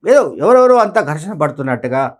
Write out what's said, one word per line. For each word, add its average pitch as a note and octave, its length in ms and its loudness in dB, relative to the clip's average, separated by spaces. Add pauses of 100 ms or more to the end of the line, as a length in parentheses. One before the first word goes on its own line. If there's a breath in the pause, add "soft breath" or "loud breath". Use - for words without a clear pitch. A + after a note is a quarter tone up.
(100)
ఏదో A#3 260 2
ఎవరెవరో B3 380 4
అంతా A3 280 0 (100)
ఘర్షణ D#3+ 200 -10
పడుతున్నట్టుగా C3+ 880 -4